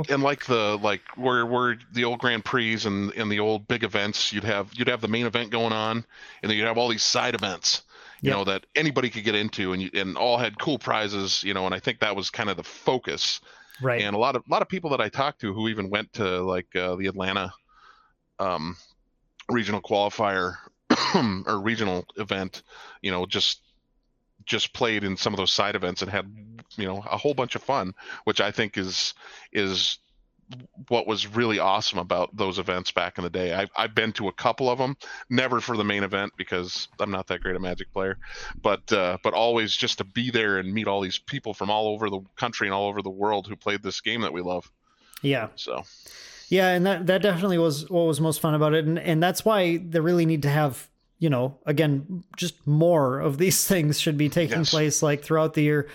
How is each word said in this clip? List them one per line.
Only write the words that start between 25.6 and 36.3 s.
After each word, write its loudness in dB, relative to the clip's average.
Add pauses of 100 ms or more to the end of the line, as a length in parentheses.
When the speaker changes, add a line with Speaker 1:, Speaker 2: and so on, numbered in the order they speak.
Speaker 2:
events -2
and -6
had, -4 (440)
you -6
know, -6
a -2
whole 0
bunch -2
of -8
fun, -2 (320)
which 2
I 2
think -2
is, -2 (380)
is 0 (920)
what 2
was -2
really 0
awesome 2
about -2
those -2
events -2
back -2
in -6
the -2
day. -2
I've, -2
I've 0
been 2
to -2
a -4
couple 0
of 0
'em, -2 (320)
never 2
for -2
the 2
main 2
event -2